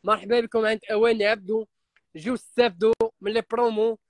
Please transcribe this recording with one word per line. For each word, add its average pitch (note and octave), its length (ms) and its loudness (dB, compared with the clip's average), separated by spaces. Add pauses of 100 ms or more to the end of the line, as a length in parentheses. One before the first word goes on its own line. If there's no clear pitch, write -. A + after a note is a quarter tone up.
مرحبا G#3 360 0
بكم A3+ 260 -2
عند A3 140 0 (120)
اواني G#3+ 340 2
عبدو، G#3+ 400 -2 (500)
جو F#3+ 180 -6
استافدوا A3 580 0 (280)
من G3+ 120 -6
لي A3+ 180 0
برومو. A3+ 480 0 (120)